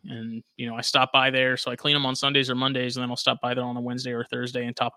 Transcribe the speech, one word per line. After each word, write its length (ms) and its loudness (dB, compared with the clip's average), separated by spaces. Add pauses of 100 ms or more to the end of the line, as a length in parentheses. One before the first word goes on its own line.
And, 380 -10 (140)
you 100 -6
know, 80 -6
I 60 -6
stop 320 4
by 180 4
there. 260 4
So 140 -4
I 60 -6
clean 180 2
'em 100 2
on 100 0
Sundays 340 2
or 60 0
Mondays, 420 0
and 60 -2
then 60 -2
I'll 80 -4
stop 240 2
by 140 0
there 80 0
on 140 -4
a 40 -4
Wednesday 300 -4
or 140 -2
Thursday 420 -4
and 80 -6
top 220 0